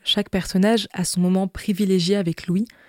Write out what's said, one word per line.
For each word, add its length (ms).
Chaque 280
personnage 640
a 120
son 160
moment 260
privilégié 720
avec 320
Louis, 180